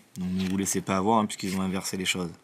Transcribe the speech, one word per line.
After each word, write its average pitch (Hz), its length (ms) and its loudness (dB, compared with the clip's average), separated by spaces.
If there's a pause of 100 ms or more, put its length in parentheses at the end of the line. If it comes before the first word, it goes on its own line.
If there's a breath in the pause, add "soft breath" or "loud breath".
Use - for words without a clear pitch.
(180)
Donc 92 160 -4
ne 92 160 0
vous 95 80 0
laissez 95 240 0
pas 95 160 0
avoir, 107 220 4
hein, 107 60 4
puisqu'ils 95 300 -4
ont 95 60 0
inversé 95 360 -2
les 92 80 -4
choses. 87 260 0 (120)